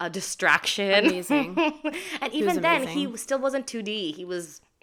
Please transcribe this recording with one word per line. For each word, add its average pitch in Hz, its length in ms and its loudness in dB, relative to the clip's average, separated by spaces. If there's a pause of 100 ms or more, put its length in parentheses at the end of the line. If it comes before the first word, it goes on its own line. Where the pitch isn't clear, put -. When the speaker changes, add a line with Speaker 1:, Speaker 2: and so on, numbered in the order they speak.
Speaker 1:
uh, 175 80 -4
distraction. 190 960 2
Speaker 2:
Amazing. 190 520 2
Speaker 1:
<laughs> 311 640 -2
And 285 100 -4
Speaker 2:
He 302 100 -2
was 392 140 2
Speaker 1:
even - 60 -2
then, 320 240 4
he 285 180 -2
Speaker 2:
amazing. 233 140 -6
Speaker 1:
still 269 200 -2
wasn't 262 280 -2
two 226 160 -6
D. 202 300 -4
He 180 120 -14
was, 175 360 -8 (220)